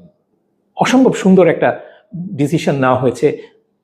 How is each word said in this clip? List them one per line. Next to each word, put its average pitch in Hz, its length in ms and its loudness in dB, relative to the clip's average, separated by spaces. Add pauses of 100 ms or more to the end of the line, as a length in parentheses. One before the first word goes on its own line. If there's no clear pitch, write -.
(760)
অসম্ভব 254 360 2
সুন্দর 185 360 4
একটা 131 320 0 (360)
ডিসিশন 151 600 -4
নেওয়া 131 200 0
হয়েছে 127 460 -2 (420)